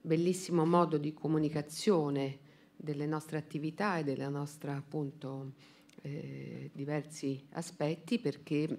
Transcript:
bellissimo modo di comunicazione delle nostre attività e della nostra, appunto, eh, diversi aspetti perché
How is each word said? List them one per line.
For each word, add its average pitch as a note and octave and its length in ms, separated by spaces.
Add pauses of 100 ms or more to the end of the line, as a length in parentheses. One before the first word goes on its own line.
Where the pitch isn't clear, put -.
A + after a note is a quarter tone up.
bellissimo E3+ 640
modo E3+ 320
di D3 160
comunicazione D3 1300 (380)
delle D3 300
nostre D3+ 320
attività D#3+ 600
e D#3 60
della C3+ 240
nostra, C#3+ 480
appunto, C#3 760 (500)
eh, C3+ 720
diversi C#3+ 800
aspetti E3 680
perché D3+ 500 (100)